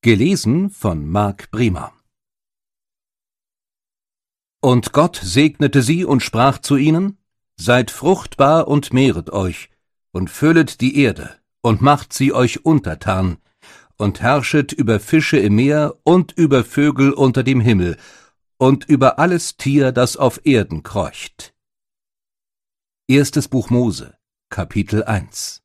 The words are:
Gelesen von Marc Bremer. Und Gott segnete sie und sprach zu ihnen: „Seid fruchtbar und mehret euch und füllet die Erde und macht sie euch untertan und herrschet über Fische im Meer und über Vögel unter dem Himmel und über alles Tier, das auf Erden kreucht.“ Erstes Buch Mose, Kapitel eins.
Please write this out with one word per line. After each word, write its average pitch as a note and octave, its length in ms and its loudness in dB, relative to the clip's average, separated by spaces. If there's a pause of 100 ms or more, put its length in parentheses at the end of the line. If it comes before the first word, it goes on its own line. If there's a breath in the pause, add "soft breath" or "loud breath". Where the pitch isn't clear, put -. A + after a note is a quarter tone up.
Gelesen C3 680 0
von E2 360 -6
Marc G2 460 -4
Bremer. G#2+ 400 -4 (2750)
Und B2 320 0
Gott E3 240 2
segnete C#3 640 0
sie E3 240 0
und C3+ 160 0
sprach C3 380 0
zu - 180 -2
ihnen: D#3+ 400 0 (400)
„Seid A#2+ 340 0
fruchtbar D#3 760 0
und C#3+ 240 -2
mehret B2 380 0
euch F#2 380 -6 (440)
und F#2 160 -6
füllet D#3 500 0
die C3 180 -2
Erde A2 400 -2 (220)
und A2+ 220 0
macht C#3+ 320 0
sie C#3 180 0
euch B2 320 -2
untertan F#2+ 760 -2 (600 soft breath)
und G2+ 240 -4
herrschet C#3+ 500 0
über G#2+ 300 -2
Fische D#3 380 0
im G#2 160 2
Meer D3 480 0
und F3 280 2
über C#3 320 2
Vögel C#3 480 0
unter C3+ 320 0
dem B2+ 160 0
Himmel F#2+ 380 2 (600 soft breath)
und C3+ 280 2
über C3+ 340 2
alles E3+ 380 -2
Tier, C#3 340 0
das B2 240 0
auf B2+ 300 -2
Erden G2+ 380 0
kreucht.“ - 680 -10 (1600)
Erstes C#3 400 2
Buch B2 220 -4
Mose, A2+ 480 -2 (320)
Kapitel G#2 540 -4
eins. - 600 -8